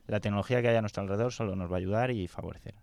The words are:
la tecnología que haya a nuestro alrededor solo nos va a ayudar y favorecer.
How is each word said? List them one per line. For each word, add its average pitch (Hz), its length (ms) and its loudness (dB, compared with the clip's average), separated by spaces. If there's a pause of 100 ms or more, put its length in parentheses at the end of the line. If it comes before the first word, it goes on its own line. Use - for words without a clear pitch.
la 104 140 0
tecnología 104 400 2
que 120 80 4
haya 117 100 6
a 110 40 2
nuestro 104 200 -4
alrededor 104 300 0
solo 101 240 -2
nos 90 140 -4
va 90 60 0
a - 20 2
ayudar 107 320 2
y 101 180 -2
favorecer. - 540 -12